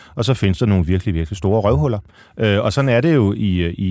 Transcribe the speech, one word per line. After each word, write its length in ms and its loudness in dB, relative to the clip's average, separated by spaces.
og 100 -4
så 100 0
findes 240 0
der 80 0
nogle 200 2
virkelig, 280 -2
virkelig 220 -6
store 240 0
røvhuller. 380 0
Øh, 260 2
og 80 -2
sådan 160 0
er 120 2
det 140 2
jo 180 2
i, 360 -2
i, 220 -4